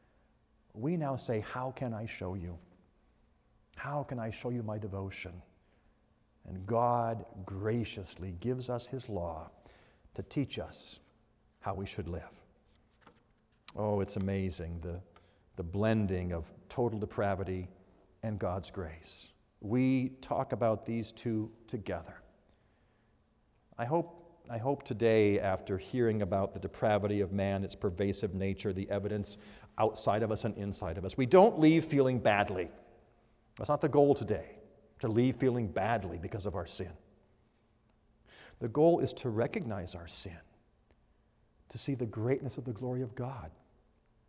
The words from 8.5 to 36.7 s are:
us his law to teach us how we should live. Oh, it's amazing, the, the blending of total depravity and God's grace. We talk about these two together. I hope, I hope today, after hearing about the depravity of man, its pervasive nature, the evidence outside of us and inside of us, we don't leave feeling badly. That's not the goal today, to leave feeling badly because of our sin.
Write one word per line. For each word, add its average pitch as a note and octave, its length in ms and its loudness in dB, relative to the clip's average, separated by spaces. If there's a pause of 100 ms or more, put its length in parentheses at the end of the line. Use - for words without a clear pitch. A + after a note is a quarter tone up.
us B2 180 -4
his B2+ 200 -10
law E2+ 420 -6 (640)
to - 80 -6
teach - 360 -4
us - 400 -10 (600)
how G2 140 -4
we F#2+ 100 -6
should F#2 220 -8
live. E2+ 240 -8 (1400)
Oh, G#2 260 0
it's F#2+ 160 -4
amazing, F#2+ 640 -2
the, F2 180 -8 (560)
the F#2 80 -6
blending F#2+ 680 0
of D#2+ 180 -6 (160)
total A2+ 320 -2
depravity F#2 680 -2 (540)
and G#2+ 160 -4
God's F#2 320 -4
grace. D#2+ 580 -12 (320)
We B2+ 480 2 (120)
talk - 300 -4
about A2 340 0
these A2+ 260 -4
two A2 400 -4 (160)
together. F#2+ 540 -8 (1600)
I A#2 80 -2
hope, - 640 -4
I A#2+ 80 -4
hope C3+ 260 0
today, A2 560 6
after F#2+ 380 0
hearing A2 440 2
about G2 320 2
the F#2+ 60 -8
depravity G#2 640 2
of F#2+ 100 -2
man, G2 320 0
its F#2+ 120 -6
pervasive G2 580 -2
nature, F#2+ 400 -2
the F#2+ 160 -4
evidence G2+ 480 -2 (400)
outside A2 460 2
of G#2+ 80 2
us G#2+ 140 -2
and G#2+ 120 -4
inside G2 400 -4
of F2 80 -4
us, F#2+ 100 -6
we C3 100 2
don't F#3 340 10
leave D#3 260 8
feeling C3 340 4
badly. G2+ 500 4 (880)
That's - 120 -2
not D3 120 2
the D#3 80 4
goal C#3+ 260 8
today, - 400 -2 (440)
to A#2 100 -2
leave B2 260 4
feeling A#2+ 320 2
badly F#2+ 500 0
because F#2+ 280 -6
of F#2 100 -4
our F2 100 -4
sin. F2 260 -8 (1700)